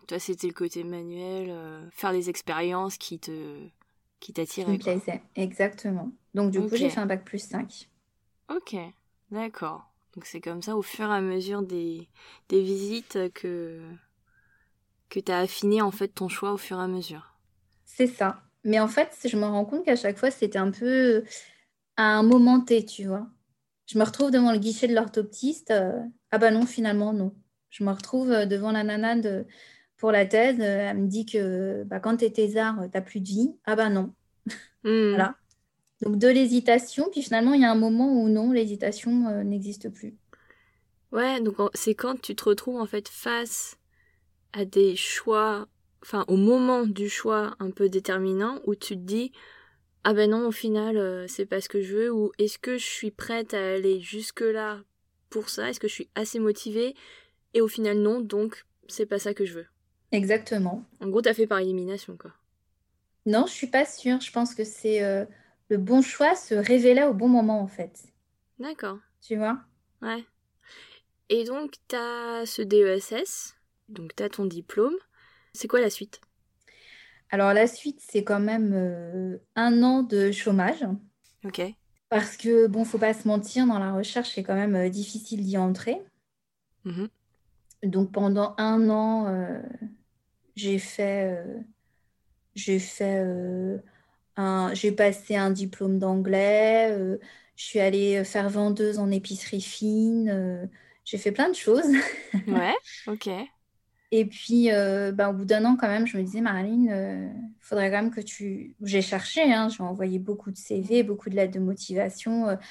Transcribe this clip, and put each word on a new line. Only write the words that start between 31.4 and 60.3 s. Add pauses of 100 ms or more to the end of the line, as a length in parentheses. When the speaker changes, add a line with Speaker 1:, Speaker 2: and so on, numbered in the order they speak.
Speaker 2:
bah,
quand
t'es
thésard,
euh,
t'as
plus
de
vie. (100)
Ah
bah
non. (320)
<laughs> (300)
Speaker 1:
Hmm.
Speaker 2:
Voilà. (680)
Donc
de
l'hésitation,
puis
finalement,
il
y
a
un
moment
où
non,
l'hésitation,
euh,
n'existe
plus. (960)
Speaker 1:
Ouais,
donc
en-,
c'est
quand
tu
te
retrouves,
en
fait,
face (760)
à
des
choix, (340)
enfin,
au
moment
du
choix
un
peu
déterminant,
où
tu
te
dis, « (720)
Ah
ben
non,
au
final,
euh,
c'est
pas
ce
que
je
veux »,
ou «
Est-ce
que
je
suis
prête
à
aller
jusque-là (500)
pour
ça ?
Est-ce
que
je
suis
assez
motivée ? » (580)
Et
au
final,
non,
donc (220)
c'est
pas
ça
que
je
veux. (440)
Speaker 2:
Exactement. (160)